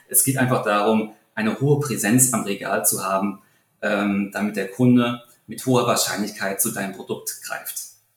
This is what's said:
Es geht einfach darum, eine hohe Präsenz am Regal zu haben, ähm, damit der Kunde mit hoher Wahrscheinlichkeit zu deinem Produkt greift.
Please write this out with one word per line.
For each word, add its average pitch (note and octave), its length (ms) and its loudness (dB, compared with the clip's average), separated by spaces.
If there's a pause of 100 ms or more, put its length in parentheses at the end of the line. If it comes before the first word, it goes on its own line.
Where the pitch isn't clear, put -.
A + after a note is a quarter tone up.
Es - 160 2
geht C3 120 2
einfach B2 260 2
darum, G#2+ 520 2 (200)
eine A2 260 0
hohe C#3+ 200 4
Präsenz A2 540 2
am G#2 80 0
Regal G2 420 -4
zu G2 180 0
haben, F#2+ 380 -2 (420)
ähm, G2+ 500 0
damit G#2 240 -2
der G2 120 -4
Kunde B2 540 4 (240)
mit A2 200 -12
hoher B2+ 200 4
Wahrscheinlichkeit G2 720 -2
zu - 100 0
deinem G2 240 -6
Produkt - 480 -10
greift. - 380 -10 (360)